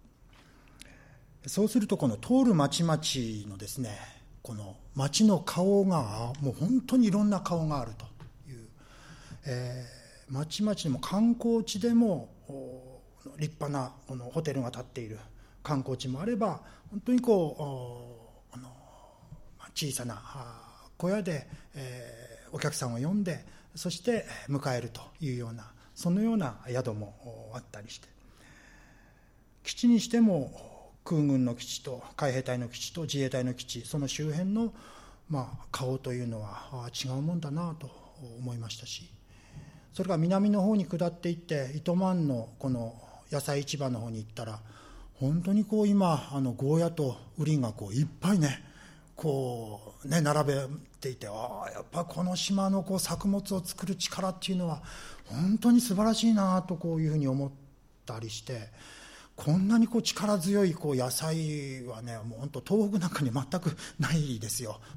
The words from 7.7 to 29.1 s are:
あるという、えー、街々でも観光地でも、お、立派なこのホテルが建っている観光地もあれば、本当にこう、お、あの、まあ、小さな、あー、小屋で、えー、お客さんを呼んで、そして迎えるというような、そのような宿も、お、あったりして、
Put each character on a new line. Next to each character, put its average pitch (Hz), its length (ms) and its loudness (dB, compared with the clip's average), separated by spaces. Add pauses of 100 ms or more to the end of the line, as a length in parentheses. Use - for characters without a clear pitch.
あ 120 60 -4
る 107 80 -8
と - 100 -14 (480)
い - 20 -14
う、 110 140 -18 (800)
え 123 400 -6 (440)
ー、 127 40 -6
街 156 280 -4
々 214 120 2
で - 160 -2
も 127 80 0
観 220 340 4
光 233 320 2
地 208 160 -4
で 240 140 4
も、 220 340 6 (180)
お、 131 540 -14 (380)
立 151 200 -4
派 143 120 -4
な 131 240 -2 (120)
こ 131 100 -8
の 123 100 -10
ホ 160 160 -4
テ 151 100 -2
ル 135 80 0
が 120 100 -2
建 123 120 -10
っ - 20 -12
て - 160 -10
い 110 80 -8
る 107 100 -10 (440)
観 147 160 0
光 131 180 -2
地 131 120 -6
も 131 120 -4
あ 190 60 -4
れ 233 100 0
ば、 196 240 0 (300)
本 208 100 -8
当 247 120 0
に 247 100 6
こ 190 360 4
う、 151 40 -6
お、 123 680 -10 (220)
あ 123 60 -16
の、 127 100 -16 (920)
ま - 60 -20
あ、 - 100 -20
小 147 180 -2
さ 123 120 -6
な、 110 180 -8
あ - 640 -16
ー、 - 100 -20
小 175 100 0
屋 202 140 2
で、 165 260 -4 (260)
え 123 800 -14
ー、 - 20 -8
お 151 40 -6
客 147 160 -2
さ - 100 -4
ん 120 80 -2
を 117 60 -2
呼 156 160 0
ん 208 100 2
で、 160 220 -4 (280)
そ - 140 -6
し - 120 -6
て 233 260 0 (240)
迎 139 260 0
え - 20 -2
る 117 120 -6
と - 100 -14 (220)
い 139 80 -2
う 123 60 -2
よ 120 160 -6
う - 20 -
な、 113 180 -16 (220)
そ - 160 -2
の 190 100 2
よ 226 120 2
う 226 40 2
な 143 220 -2 (100)
宿 123 240 -2
も、 110 640 -10
お、 - 20 -10
あ 120 40 -8
っ - 20 -12 (100)
た 107 80 -14
り 107 80 -14
し - 100 -14
て、 - 100 -20 (1500)